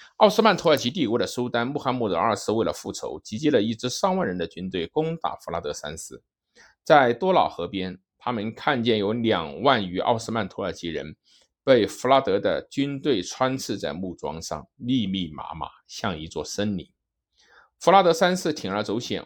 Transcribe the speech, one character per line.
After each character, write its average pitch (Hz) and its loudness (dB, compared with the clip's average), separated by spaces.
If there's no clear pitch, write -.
奥 214 8
斯 202 0
曼 226 4
土 - 0
耳 151 6
其 123 -2
帝 151 0
国 113 0
的 98 0
苏 123 -4
丹 120 -2
穆 143 -4
罕 127 -2
默 117 -2
德 85 0
二 104 2
世 - -4
为 107 2
了 76 0
复 - -10
仇， 67 -8
集 - -10
结 151 2
了 123 6
一 113 0
支 120 -6
三 190 0
万 165 -2
人 92 -2
的 85 -2
军 92 -8
队 87 -2
攻 160 -2
打 - -6
弗 - -14
拉 82 -4
德 73 -4
三 76 -10
世。 - -16
在 135 6
多 185 0
瑙 127 4
河 - -6
边， 92 -6
他 123 -6
们 113 -4
看 131 -2
见 113 4
有 101 0
两 92 0
万 117 4
余 87 -4
奥 117 2
斯 113 -8
曼 107 -2
土 - -10
耳 90 -4
其 85 -8
人 76 -8
被 120 6
弗 - -4
拉 135 6
德 101 0
的 80 0
军 139 -4
队 127 0
穿 131 -2
刺 117 -6
在 76 -4
木 90 -6
桩 78 -8
上， 76 -8
密 120 0
密 92 -4
麻 76 -12
麻， 78 -8
像 90 -6
一 80 -10
座 80 -6
森 101 -4
林。 78 -10
弗 170 6
拉 196 10
德 170 6
三 180 2
世 175 -2
铤 95 -6
而 104 0
走 104 -2
险， 110 -4